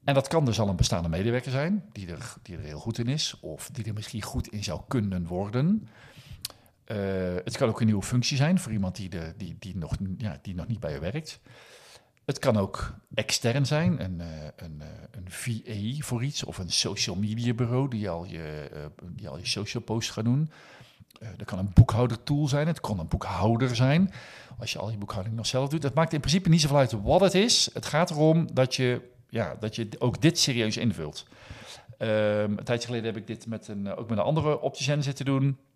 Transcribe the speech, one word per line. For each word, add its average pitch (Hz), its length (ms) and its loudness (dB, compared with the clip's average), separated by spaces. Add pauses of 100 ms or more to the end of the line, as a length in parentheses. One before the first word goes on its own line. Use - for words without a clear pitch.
En 139 100 4
dat 135 140 4
kan 165 160 4
dus 113 160 2
al 104 80 4
een 92 80 0
bestaande 85 320 2
medewerker 117 420 0
zijn, 160 420 0
die 98 160 -10
er, - 340 -10
die 87 140 -14
er 80 60 -10
heel 76 160 -10
goed 113 200 -4
in 117 100 -2
is, 156 320 -2
of - 320 -12
die 113 120 -8
er 110 100 -6
misschien 107 280 -8
goed - 260 -6
in 104 160 -8
zou 80 240 -4
kunnen 95 380 -2
worden. 117 640 0 (960)
Eh, 110 120 -6 (480)
het 113 120 -8
kan 131 120 4
ook 110 120 0
een 113 60 4
nieuwe 104 160 4
functie 123 340 0
zijn 160 220 4
voor 113 140 -4
iemand 98 240 -2
die, 92 120 -8
de, 82 280 -6
die, 90 220 -10
die 92 180 -10
nog, 82 180 -4 (240)
ja, 82 240 -6
die 95 120 -8
nog 85 120 -6
niet 113 140 -4
bij 76 120 -4
je 69 60 -6
werkt. 104 420 -6 (840)
Het 135 140 -4
kan 123 180 4
ook - 380 -2 (200)
extern 123 520 0
zijn, 156 380 2
een, 90 160 -6
eh, 85 60 -8 (300)
een, 78 240 -12
eh, 73 80 -14 (220)
een 92 200 -14
V - 180 -8 (200)
A 113 360 -4
voor 120 200 -2
iets 147 200 -4
of - 140 -10
een 90 120 -6
social 95 460 0
media 113 380 0
bureau 123 340 0
die 107 200 -2
al 85 160 -4
je, 76 480 -10
eh, 76 80 -10 (300)
die - 180 -12
al 69 100 -10
je 95 80 -10
social 107 360 -4
posts 113 280 -4
gaat 113 140 -4
doen. 139 260 2 (680)
Eh, 110 160 -12
dat 101 100 -12
kan 95 120 -6
een 98 160 -2
boekhoudertool 123 760 6
zijn, 143 180 2
het 170 140 -2
kan 104 180 -2
een 80 100 -4
boekhouder 113 680 2
zijn, 143 360 4 (460)
als 117 140 -8
je - 60 -6
al 104 120 -6
je 110 80 -6
boekhouding 101 380 -4
nog 110 100 -4
zelf 135 220 0
doet. 156 140 -2
Het 135 120 -2
maakt 160 180 2
in 151 80 0
principe 185 280 2
niet 165 120 8
zoveel 143 160 4
uit 131 160 6
wat 120 280 4
het 190 140 6
is. 214 380 4
Het - 140 -6
gaat 165 240 2
erom 160 440 6
dat 131 200 4
je, 123 360 0 (180)
ja, 95 320 -2
dat 107 160 -4
je 113 120 -4 (100)
ook 123 240 0
dit 165 160 6
serieus 117 380 2
invult. 80 500 -2 (720)
Ehm, 113 120 -2 (460)
een - 80 -8
tijdje 120 220 -2
geleden 117 200 -4
heb 107 100 -4
ik 110 100 -10
dit 113 200 -10
met 113 220 -8
een, 101 180 -6
eh, 95 120 -6
ook 113 100 -8
met 110 100 0
een 90 60 2
andere 151 360 2
opticien 143 420 -2
zitten 135 220 -4
doen. 135 340 2 (180)